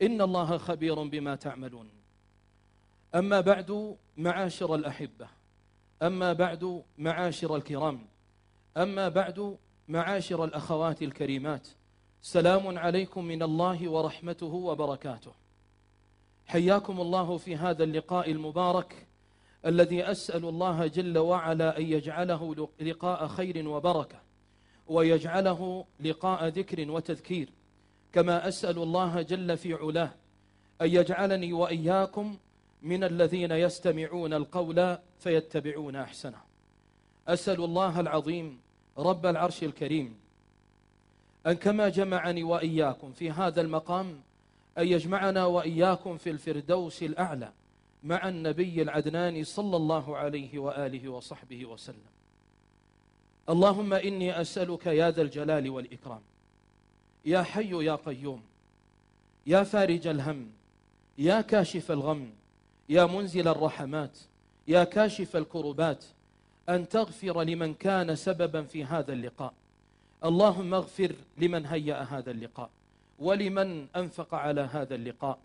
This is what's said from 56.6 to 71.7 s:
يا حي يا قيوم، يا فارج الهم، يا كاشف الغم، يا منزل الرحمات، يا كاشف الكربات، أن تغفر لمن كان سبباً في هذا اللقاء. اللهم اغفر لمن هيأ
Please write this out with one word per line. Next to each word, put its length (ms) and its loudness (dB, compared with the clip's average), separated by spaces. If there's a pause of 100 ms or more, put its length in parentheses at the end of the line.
يا 180 4
حي 420 -2
يا 100 2
قيوم، 460 -10 (1080)
يا 160 6
فارج 440 2
الهم، 440 -4 (640)
يا 240 4
كاشف 500 2
الغم، 380 -2 (600)
يا 160 10
منزل 420 0
الرحمات، 720 -2 (480)
يا 160 8
كاشف 520 0
الكربات، 680 -2 (640)
أن 200 0
تغفر 520 0
لمن 320 -2
كان 420 0
سبباً 460 -2
في 240 -8
هذا 280 -2
اللقاء. 400 -8 (720)
اللهم 480 4
اغفر 420 0 (220)
لمن 280 0
هيأ 360 -4